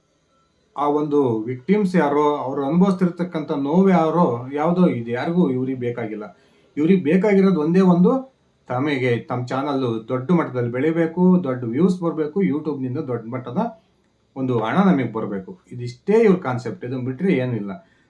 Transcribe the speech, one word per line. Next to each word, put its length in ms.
ಆ 100
ಒಂದು 500
ವಿಕ್ಟಿಮ್ಸ್ 580
ಯಾರೋ, 400
ಅವ್ರು 280
ಅನುಭವಿಸ್ತಿರ್ತಕ್ಕಂಥ 880
ನೋವು 380
ಯಾರೋ, 640
ಯಾವುದೋ 340
ಇದು 240
ಯಾರಿಗೂ 400
ಇವ್ರಿಗೆ 280
ಬೇಕಾಗಿಲ್ಲ. 580
ಇವ್ರಿಗೆ 260
ಬೇಕಾಗಿರೋದು 580
ಒಂದೇ 200
ಒಂದು, 540
ತಮಗೆ 600
ತಮ್ಮ 180
ಚಾನಲ್ 600
ದೊಡ್ಡ 220
ಮಟ್ಟದಲ್ಲಿ 400
ಬೆಳಿಬೇಕು, 760
ದೊಡ್ಡ 200
ವ್ಯೂಸ್ 360
ಬರ್ಬೇಕು, 420
YouTube-ನಿಂದ 560
ದೊಡ್ಡ 300
ಮಟ್ಟದ 520
ಒಂದು 220
ಹಣ 180
ನಮಗೆ 360
ಬರ್ಬೇಕು. 480
ಇದಿಷ್ಟೇ 400
ಇವ್ರ 240
ಕಾನ್ಸೆಪ್ಟ್. 480
ಇದನ್ನ 200
ಬಿಟ್ರೆ 280
ಏನಿಲ್ಲ. 560